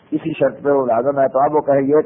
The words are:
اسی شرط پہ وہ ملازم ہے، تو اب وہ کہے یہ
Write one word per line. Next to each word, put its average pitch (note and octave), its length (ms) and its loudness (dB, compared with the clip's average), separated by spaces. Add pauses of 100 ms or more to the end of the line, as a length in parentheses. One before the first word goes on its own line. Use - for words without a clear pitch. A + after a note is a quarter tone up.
(120)
اسی D#3 280 -4
شرط C3+ 240 -2
پہ C#3 60 0
وہ C#3 160 2
ملازم B2 340 0
ہے، C3+ 80 2
تو C3 120 -2
اب D3+ 160 0
وہ D3+ 60 0
کہے C#3 220 2
یہ D3 220 2